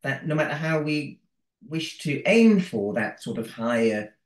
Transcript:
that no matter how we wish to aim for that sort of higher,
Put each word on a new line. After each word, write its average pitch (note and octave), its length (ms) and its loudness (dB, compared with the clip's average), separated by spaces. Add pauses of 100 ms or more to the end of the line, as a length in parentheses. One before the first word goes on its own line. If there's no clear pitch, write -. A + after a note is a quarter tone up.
that C3+ 240 -6
no D3+ 80 -2
matter D3 180 0
how D#3 280 -2
we D3+ 380 -4 (480)
wish D#3+ 320 -8
to C#3+ 280 -4
aim G#3+ 320 8
for A2 340 -2
that - 300 -4
sort A#2 140 -6
of A2+ 120 -6
higher, A2+ 680 0 (100)